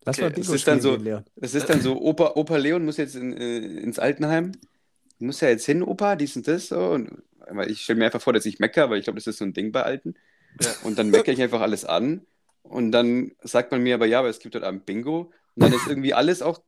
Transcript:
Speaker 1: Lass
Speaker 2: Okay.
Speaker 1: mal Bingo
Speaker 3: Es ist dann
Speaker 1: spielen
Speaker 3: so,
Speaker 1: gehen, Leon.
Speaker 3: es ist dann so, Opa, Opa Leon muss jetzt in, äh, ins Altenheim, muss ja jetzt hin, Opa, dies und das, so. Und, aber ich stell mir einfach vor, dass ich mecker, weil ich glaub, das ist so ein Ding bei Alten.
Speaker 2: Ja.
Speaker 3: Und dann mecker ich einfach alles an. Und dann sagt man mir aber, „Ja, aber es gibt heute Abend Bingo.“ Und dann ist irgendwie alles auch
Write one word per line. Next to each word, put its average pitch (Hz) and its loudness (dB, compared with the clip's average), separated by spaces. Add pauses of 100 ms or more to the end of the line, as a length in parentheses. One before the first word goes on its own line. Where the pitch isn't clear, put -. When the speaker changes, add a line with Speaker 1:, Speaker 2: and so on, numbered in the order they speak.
Speaker 1:
Lass 139 -2
Speaker 2:
Okay. - 0
Speaker 1:
mal 165 0
Bingo 175 -4
Speaker 3:
Es 139 0
ist - 0
dann 147 6
Speaker 1:
spielen - -4
Speaker 3:
so, 131 2
Speaker 1:
gehen, 107 -8
Leon. 104 -6 (120)
Speaker 3:
es 127 -8
ist 139 0
dann 147 4
so, 131 0
Opa, 156 2
Opa 156 0
Leon 156 2
muss 151 -4
jetzt 135 -4
in, 123 -8
äh, 120 -4
ins 107 -6
Altenheim, 156 0 (680)
muss 127 -6
ja 156 4
jetzt 113 2
hin, 160 2
Opa, 196 0
dies 143 -4
und 120 -4
das, 170 -2
so. 180 -2
Und, 131 -4 (180)
aber 101 -6
ich 104 -8
stell 113 0
mir 113 4
einfach 113 0
vor, 131 2
dass 110 2
ich 101 -6
mecker, 127 2
weil 104 0
ich 98 -6
glaub, 104 -6
das 107 -10
ist 110 -8
so 107 -6
ein 95 -4
Ding 107 -4
bei 131 0
Alten. 139 -4 (460)
Speaker 2:
Ja. 117 0
Speaker 3:
Und 110 -4
dann 107 2
mecker 113 6
ich 127 0
einfach 117 0
alles 107 0
an. 120 -2 (360)
Und 117 -4
dann 120 2 (100)
sagt 120 0
man 123 0
mir 123 2
aber, 120 2
„Ja, 120 4
aber 127 0
es 110 -6
gibt 113 -18
heute 104 -6
Abend 95 -6
Bingo.“ 147 -6 (240)
Und - 4
dann - 8
ist 123 -2
irgendwie 139 0
alles 170 2
auch - -4